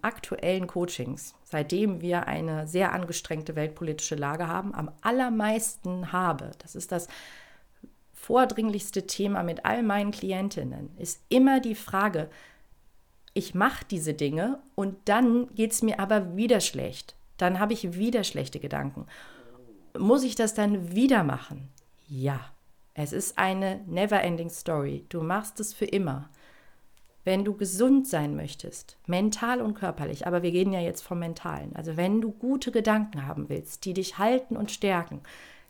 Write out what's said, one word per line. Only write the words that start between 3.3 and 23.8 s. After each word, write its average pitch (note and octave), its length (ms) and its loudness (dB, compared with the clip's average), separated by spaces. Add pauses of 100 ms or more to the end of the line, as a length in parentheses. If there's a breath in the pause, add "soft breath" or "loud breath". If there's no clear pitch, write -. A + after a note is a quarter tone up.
weltpolitische D#3 600 -4
Lage D3+ 300 -2
haben, F#3+ 280 -4
am D#3 160 -4 (100)
allermeisten A3 1120 0
habe. F3 460 0
Das - 160 -18
ist - 180 -8
das E3+ 160 -2 (1200 loud breath)
vordringlichste G#3+ 800 2
Thema G3 340 -2
mit E3+ 220 -4
all A#3 180 0
meinen G#3 300 0
Klientinnen F#3 840 -6
ist - 220 -8 (100)
immer C4 280 8
die A#3 160 -2
Frage, F#3+ 560 -2 (1040 loud breath)
ich F3+ 220 -2
mach A3+ 260 2
diese D#3 320 -2
Dinge D#3 460 0 (160)
und G3 180 -2 (120)
dann A#3+ 500 4
geht's A3 260 0
mir A3 160 2
aber F#3+ 380 2
wieder A3+ 240 6
schlecht. - 560 -6 (220)
Dann F3+ 200 2
habe G#3 140 2
ich F3+ 260 -4
wieder A3+ 240 2
schlechte C#3+ 380 -4
Gedanken. C#3 460 -6 (920 loud breath)
Muss A#3+ 240 6
ich B3 140 -2
das A3 180 2
dann G3+ 400 0
wieder A#3 300 6
machen? C3+ 460 -6 (360)
Ja, C3+ 320 -4 (560)
es D3 180 -4
ist - 240 -4
eine F#3+ 520 0